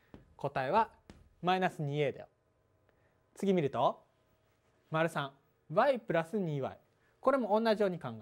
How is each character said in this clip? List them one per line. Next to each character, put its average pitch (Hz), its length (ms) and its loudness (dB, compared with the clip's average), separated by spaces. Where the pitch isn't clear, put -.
答 135 300 -4
え 147 60 -2
は 254 160 2
マ 185 160 2
イ - 20 -2
ナ 180 100 0
ス - 100 -14
二 147 200 -4
エ 139 80 2
ー 113 40 -2
だ - 100 -14
よ。 - 40 -16
次 196 160 2
見 175 100 4
る 135 80 0
と、 - 320 -2
丸 160 180 0
三。 147 220 -6
Y 240 280 2
プ - 140 -8
ラ 165 140 0
ス 220 120 -4
二 156 220 -2
ワ 107 120 -4
イ。 - 60 -18
こ 262 100 4
れ 277 80 2
も 214 200 0
同 226 160 2
じ 208 80 0
よ 202 60 2
う - 20 0
に 175 80 -8
考 131 120 -8